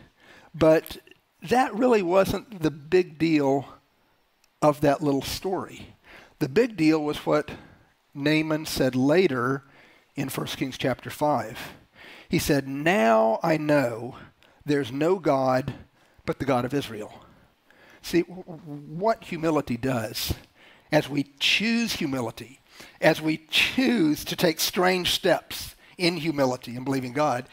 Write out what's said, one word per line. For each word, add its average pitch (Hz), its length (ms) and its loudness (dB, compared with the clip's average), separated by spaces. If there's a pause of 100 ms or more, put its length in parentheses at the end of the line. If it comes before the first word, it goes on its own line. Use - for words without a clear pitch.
(540)
but - 440 4 (440)
that 240 320 0
really 226 280 4
wasn't 185 600 0
the 151 80 2
big 156 480 0
deal 143 480 2 (960)
of 147 200 4
that 143 220 2
little 139 200 0
story. - 720 -8 (440)
The 143 100 -2
big 214 280 2
deal 156 260 4
was 147 240 -4
what 151 240 0 (640)
Naaman 156 520 0
said 127 280 0
later 135 720 2 (500)
in 135 140 -6
First - 280 -6
Kings 131 220 -6
chapter 123 320 -4
five. 123 600 -2 (560)
He 175 100 0
said, 139 300 0
"Now 220 760 2
I 165 140 2
know 131 600 0 (480)
there's 143 280 -2
no 160 260 0
God 135 560 0 (520)
but 170 120 -6
the 139 60 -6
God 123 200 0
of 127 100 -6
Israel." 110 380 -6 (880)
See, 170 200 0
w-, 185 220 -12
w-, 160 160 -16 (280)
what 190 360 -2
humility 151 520 -2
does, 120 580 -4 (560)
as 151 180 2
we 139 160 -2 (140)
choose 226 560 0
humility, 127 680 -6 (400)
as 160 220 4
we 156 260 -2
choose - 760 2
to - 120 -8
take 165 240 2
strange 180 520 0
steps - 640 -2 (220)
in 175 220 0
humility 135 580 -2
and 127 80 -8
believing 131 280 -2
God, 131 400 0